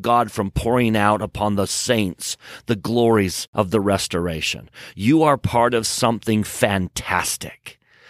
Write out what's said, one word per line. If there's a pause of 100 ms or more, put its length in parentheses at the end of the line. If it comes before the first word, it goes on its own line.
God
from
pouring
out
upon
the
saints (300)
the
glories
of
the
restoration." (260)
You
are
part
of
something
fantastic, (320)